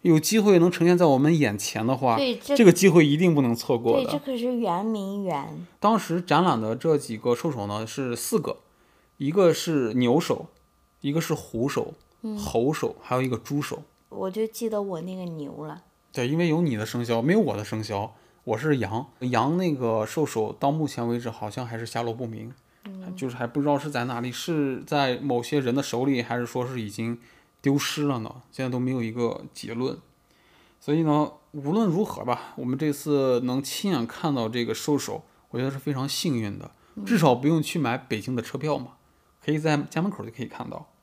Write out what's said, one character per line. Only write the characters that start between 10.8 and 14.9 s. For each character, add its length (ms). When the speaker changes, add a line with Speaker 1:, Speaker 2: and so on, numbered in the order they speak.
Speaker 1:
一 140
个 80
是 120
虎 360
首， 240
Speaker 2:
嗯。 160
Speaker 1:
猴 360
首， 280
还 140
有 60
一 80
个 80
猪 240
首。 220
Speaker 2:
我 200
就 160
记 240
得 120
我 200